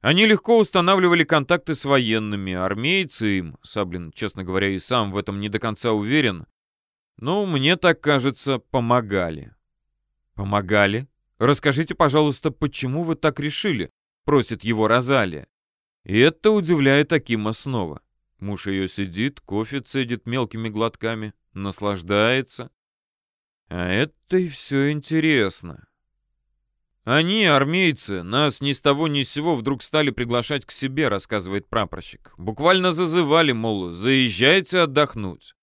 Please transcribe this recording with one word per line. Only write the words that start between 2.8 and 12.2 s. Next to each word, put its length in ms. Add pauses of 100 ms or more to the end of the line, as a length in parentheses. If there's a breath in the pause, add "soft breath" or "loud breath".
им», 240
Саблин, 500
честно 320
говоря, 260
и 100
сам 320
в 60
этом 220
не 100
до 100
конца 340
уверен, 540 (720)
«ну, 280
мне 320
так 240
кажется, 560
помогали». 1000 (800)
«Помогали? 720 (300)
Расскажите, 580
пожалуйста, 560